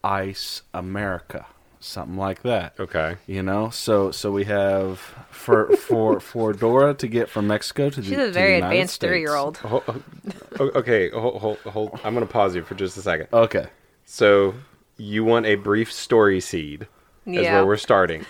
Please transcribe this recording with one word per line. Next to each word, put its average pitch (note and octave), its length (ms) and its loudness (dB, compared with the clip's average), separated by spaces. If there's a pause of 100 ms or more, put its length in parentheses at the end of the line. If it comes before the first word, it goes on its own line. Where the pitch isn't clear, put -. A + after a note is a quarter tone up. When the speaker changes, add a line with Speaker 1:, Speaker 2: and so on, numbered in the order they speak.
Speaker 1:
ice, G2 600 -6 (120)
America. F#2 720 -8 (360)
Something E2 360 -12
like F#2+ 260 -4
that. G#2 360 -2
Speaker 2:
Okay. F2 380 -4 (100)
Speaker 1:
You F#2+ 160 -6
know? G2+ 260 -2
So, G2+ 420 0
so - 200 -4
we G2 140 0
have G2 540 0 (300)
for, - 460 4
for, A2 440 2
<laughs> - 20 -12
for A2 320 -2
Dora B2 400 4
to C3+ 160 -6
get A2+ 180 0
from G#2 200 -2
Mexico G#2+ 420 -2
to C#3 100 -6
the, G2 80 -8
Speaker 3:
She's E3 100 -2
a C4+ 100 0
Speaker 1:
to G3 40 -4
Speaker 3:
very F#3 200 2
Speaker 1:
the F#3 80 4
United F3+ 160 0
Speaker 3:
advanced F#3 200 0
Speaker 1:
States. F3 140 -2
Speaker 3:
three-year-old. D3+ 480 -2
Speaker 2:
Ho-, - 260 -2 (720)
o-, C3+ 180 2
okay, A2+ 340 2
hold, A2+ 320 -4
hold, G#2+ 180 -2
hold. G#2+ 460 -6
I'm A2 80 -2
gonna A#2 140 0
pause G2 280 0
you F2 80 -4
for - 120 -12
just F#2+ 200 -6
a F#2 60 -12
second. E2+ 320 -2
Speaker 1:
Okay. A2 320 4 (400)
Speaker 2:
So, G2+ 480 4 (440)
you G#2+ 260 -4
want A2+ 240 2
a G#2+ 80 4
brief G#2 360 0
story G2+ 480 4
seed D2+ 440 -8 (420)
is F#3 160 -8
Speaker 3:
Yeah. E3+ 140 2
Speaker 2:
where F#2+ 100 6
we're G#2 120 4
starting. F2+ 520 2